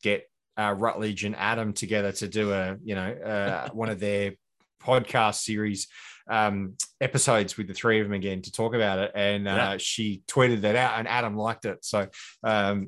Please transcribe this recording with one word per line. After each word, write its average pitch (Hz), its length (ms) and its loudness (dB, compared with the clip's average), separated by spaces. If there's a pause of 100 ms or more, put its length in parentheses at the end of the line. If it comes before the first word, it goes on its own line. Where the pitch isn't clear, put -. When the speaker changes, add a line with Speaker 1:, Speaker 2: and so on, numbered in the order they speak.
Speaker 1:
get, 101 260 0 (280)
uh, 104 200 0
Rutledge 104 480 -2
and 104 120 -4
Adam 110 360 0
together 101 400 -2
to - 160 -6
do 104 240 0
a, 95 300 -2
you 107 120 -6
know, 95 180 -4
uh, 101 560 -4
Speaker 2:
<laughs> - 40 -12
Speaker 1:
one 110 180 -4
of 98 100 -6
their 101 320 -2 (500)
podcast 120 540 4
series, 107 500 -2 (440)
um, 104 440 0 (260)
episodes 123 560 2
with 104 120 -6
the 95 60 -10
three 110 260 2
of 104 60 0
them 101 60 -4
again 95 300 -4
to - 100 -14
talk 113 220 -2
about 104 240 2
it. 98 160 0
And, 101 340 0
uh, 98 60 0
Speaker 2:
Yeah. 98 240 2
Speaker 1:
she 104 500 -4
tweeted 123 340 4
that 104 140 4
out, 123 220 2
and 113 100 -4
Adam 117 280 0
liked 110 280 -2
it. 98 200 -6
So, 101 240 0 (360)
um, 101 440 2